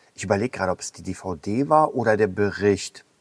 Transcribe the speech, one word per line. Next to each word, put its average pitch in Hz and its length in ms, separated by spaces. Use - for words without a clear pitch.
ich - 100
überleg 101 280
gerade, 92 200
ob - 80
es - 120
die - 100
D 92 120
V 92 220
D 131 340
war 156 240
oder 110 240
der 107 100
Bericht. 98 800